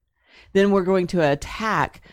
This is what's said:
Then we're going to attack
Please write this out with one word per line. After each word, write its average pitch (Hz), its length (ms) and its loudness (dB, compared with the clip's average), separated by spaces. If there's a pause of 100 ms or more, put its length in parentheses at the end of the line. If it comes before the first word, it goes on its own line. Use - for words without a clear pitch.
(520)
Then 196 200 2
we're 196 100 2
going 180 260 0
to 160 220 0
attack 165 720 -4 (100)